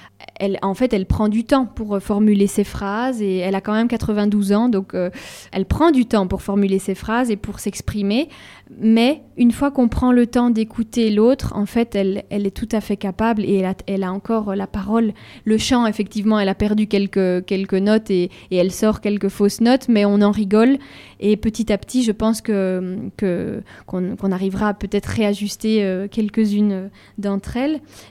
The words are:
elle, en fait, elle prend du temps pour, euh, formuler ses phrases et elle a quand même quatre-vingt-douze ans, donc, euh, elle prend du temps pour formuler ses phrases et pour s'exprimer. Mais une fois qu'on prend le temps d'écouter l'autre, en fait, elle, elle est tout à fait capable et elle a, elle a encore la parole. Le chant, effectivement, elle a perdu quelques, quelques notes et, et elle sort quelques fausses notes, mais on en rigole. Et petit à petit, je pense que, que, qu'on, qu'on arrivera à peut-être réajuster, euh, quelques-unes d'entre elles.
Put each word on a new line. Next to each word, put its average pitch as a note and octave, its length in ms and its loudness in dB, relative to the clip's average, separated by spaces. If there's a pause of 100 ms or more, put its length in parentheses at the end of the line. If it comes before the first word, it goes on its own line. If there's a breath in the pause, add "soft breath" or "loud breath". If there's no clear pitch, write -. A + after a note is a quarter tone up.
(400 loud breath)
elle, G3 220 -2
en G3 120 0
fait, B3 200 0
elle F#3+ 120 0
prend G#3+ 240 0
du A3 140 0
temps C4 220 2
pour, G#3 300 -6
euh, G3 40 0
formuler G3+ 480 2
ses G3+ 160 0
phrases A3 580 -4
et F#3+ 160 -2
elle F#3 180 -2
a F#3+ 60 -2
quand F#3 120 -4
même A3+ 140 2
quatre-vingt-douze G#3 640 0
ans, A3+ 160 2
donc, F#3+ 240 -2
euh, F3+ 160 -2 (420 loud breath)
elle F#3+ 140 -2
prend E4 260 2
du B3+ 140 4
temps G3+ 220 0
pour F#3+ 140 -4
formuler G3 380 0
ses F#3+ 160 -4
phrases A#3 360 -2
et G#3 40 -2
pour G3+ 240 -10
s'exprimer. G#3 720 -2 (500 loud breath)
Mais A3+ 440 4 (120)
une A#3+ 160 4
fois C#4 180 0
qu'on C4 200 2
prend B3+ 240 2
le A#3+ 140 6
temps A#3+ 220 2
d'écouter A3 640 0
l'autre, A3+ 440 2
en G#3 100 -2
fait, A#3 280 -2
elle, G3 360 -2
elle G3+ 180 -2
est F#3+ 80 -6
tout A3 160 -8
à A3 80 0
fait G#3 160 -4
capable G#3+ 480 -2
et G3 140 2
elle F#3 80 0
a, F#3 80 -2 (120)
elle G3 180 -2
a F#3 100 -4
encore G3+ 420 -4
la G3 100 -4
parole. G#3 480 -2 (300 loud breath)
Le G#3+ 140 2
chant, A#3+ 280 2
effectivement, G#3+ 540 0
elle G3+ 80 2
a F#3+ 80 0
perdu G#3+ 320 0
quelques, F#3+ 580 0
quelques F#3+ 280 -4
notes G#3 360 2
et, F3+ 200 0 (200 loud breath)
et F#3 60 -2
elle F3+ 160 2
sort G#3+ 300 0
quelques G3+ 260 -2
fausses G3+ 320 0
notes, B3+ 300 2
mais G#3 160 4
on G3+ 160 4
en G#3 100 4
rigole. G#3+ 460 2 (420 loud breath)
Et G#3 160 2
petit A3 380 -2
à G3 40 0
petit, - 260 -2
je A3+ 100 0
pense A3 260 0
que, F#3 580 -2 (200)
que, F#3+ 440 -2 (260 loud breath)
qu'on, F#3 280 -4
qu'on G3 160 -2
arrivera F#3+ 380 -2
à G3+ 40 -2
peut-être G3+ 340 -6
réajuster, G#3 760 -2
euh, F#3+ 240 -4
quelques-unes G#3 800 0 (280 soft breath)
d'entre G3 400 -4
elles. D4 240 -2 (300 loud breath)